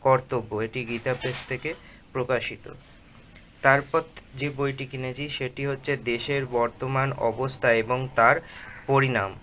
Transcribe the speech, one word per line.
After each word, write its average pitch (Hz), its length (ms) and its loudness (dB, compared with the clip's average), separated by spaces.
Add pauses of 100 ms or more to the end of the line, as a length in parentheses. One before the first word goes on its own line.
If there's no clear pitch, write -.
কর্তব্য, 131 480 2 (120)
এটি 113 220 -4
গীতা 117 300 -2
প্রেস 127 240 -2 (100)
থেকে 131 220 -6 (420)
প্রকাশিত। 120 520 -2 (960)
তারপর 139 400 4 (340)
যে 139 140 -4
বইটি 139 360 -4
কিনেছি 127 420 -6
সেটি 135 380 -6
হচ্ছে 139 260 -2 (120)
দেশের 123 420 0
বর্তমান 131 640 0 (140)
অবস্থা 123 520 0
এবং 113 240 2 (160)
তার 120 220 8 (500)
পরিণাম। 127 440 2 (120)